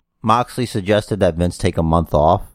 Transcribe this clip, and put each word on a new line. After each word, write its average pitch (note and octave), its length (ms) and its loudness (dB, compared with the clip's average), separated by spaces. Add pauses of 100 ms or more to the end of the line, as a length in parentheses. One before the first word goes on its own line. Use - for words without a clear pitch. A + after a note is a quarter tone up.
(220)
Moxley A#2+ 440 0
suggested G#2 560 -2
that F2 140 2
Vince F2 220 -2
take - 200 -2
a E2+ 60 0
month D#2+ 300 0
off D#2 300 2 (120)